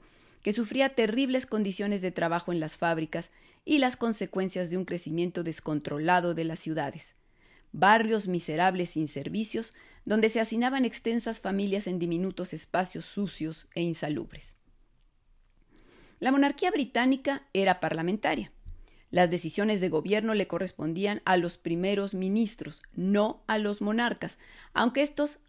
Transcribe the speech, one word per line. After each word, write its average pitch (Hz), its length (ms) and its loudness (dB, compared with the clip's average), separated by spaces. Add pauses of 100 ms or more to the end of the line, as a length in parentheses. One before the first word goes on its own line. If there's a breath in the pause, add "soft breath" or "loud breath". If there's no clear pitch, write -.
(440 soft breath)
que 214 100 0
sufría 262 420 0
terribles 254 500 2
condiciones 202 560 -2
de 180 100 -2
trabajo 170 400 -2
en 170 80 0
las 156 180 -6
fábricas 165 540 -2 (320 soft breath)
y 302 140 2
las 254 180 4
consecuencias 190 760 -2
de 180 60 -2
un 185 80 -2
crecimiento 175 580 -2
descontrolado 156 880 0
de 165 100 -2
las 160 160 -4
ciudades, 156 560 -6 (560 soft breath)
barrios 214 560 4
miserables 175 600 0
sin 156 180 -2
servicios, 214 680 -6 (300 loud breath)
donde 220 260 4
se 226 100 0
hacinaban 240 440 2
extensas 233 560 -2
familias 196 460 0
en 180 140 -2
diminutos 175 540 -2
espacios 165 520 -4
sucios 160 720 -6
e 170 80 0
insalubres. 151 720 -4 (1600 soft breath)
La 254 120 2
monarquía 285 400 4
británica 269 800 0
era 190 260 4
parlamentaria. 175 720 -2 (600 soft breath)
Las 180 180 6
decisiones 185 500 0
de 180 100 2
gobierno 208 440 0
le 190 140 2
correspondían 180 760 -2
a 185 140 4
los 170 220 0
primeros 196 560 0
ministros, 190 640 -2 (120)
no 202 520 2
a 220 140 0
los 208 200 -2
monarcas, 214 600 -2 (340 loud breath)
aunque 247 300 4
estos 294 340 -2 (120)